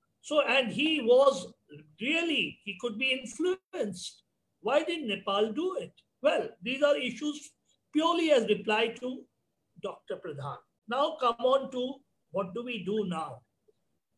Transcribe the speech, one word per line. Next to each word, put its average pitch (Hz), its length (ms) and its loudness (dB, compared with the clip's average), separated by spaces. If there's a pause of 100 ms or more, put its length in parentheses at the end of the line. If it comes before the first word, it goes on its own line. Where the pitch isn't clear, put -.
(200)
So, 294 220 2
and 247 280 2
he 302 300 0
was 254 500 6 (480)
really, 285 640 0
he 196 160 -10
could 220 200 -6
be 262 240 -2
influenced. 302 1000 -6 (380)
Why 269 220 2
did 320 220 -4
Nepal 208 480 -2
do 349 280 -4
it? 175 120 -10 (280)
Well, 247 300 0 (120)
these 262 200 -4
are 285 140 6
issues 294 540 -6 (440)
purely 320 380 2
as 233 160 6
reply 220 400 0 (120)
to 254 240 -8 (580)
Doctor 185 340 -8
Pradhan. 139 400 -10 (320)
Now 285 320 0
come 233 200 2
on 254 320 2
to 254 240 -4 (340)
what 190 240 -4
do 240 100 -6
we 233 200 -8
do 208 220 0
now? 160 360 -6 (760)